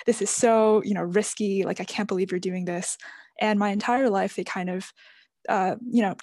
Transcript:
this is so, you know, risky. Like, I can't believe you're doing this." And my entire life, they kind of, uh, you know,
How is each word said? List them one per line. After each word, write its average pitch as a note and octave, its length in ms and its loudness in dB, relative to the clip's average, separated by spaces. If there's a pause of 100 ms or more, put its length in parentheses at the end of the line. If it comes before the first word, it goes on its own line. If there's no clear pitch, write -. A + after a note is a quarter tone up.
this A#3+ 160 0
is G#3 80 -2
so, A3 560 4
you G#3 80 -2
know, F3 100 -2
risky. G3 640 0
Like, - 160 -4
I G3+ 40 -8
can't - 240 -4
believe F#3+ 220 -2
you're F3+ 100 -2
doing F3+ 260 -4
this." F3+ 320 -6 (420)
And G#3+ 180 2
my G3+ 120 2
entire A#3+ 400 2
life, G3 240 0
they F#3+ 100 -6
kind F3+ 240 -4
of, F#3 240 -6 (560)
uh, F#3 280 0 (120)
you A#3 140 2
know, F#3+ 200 -2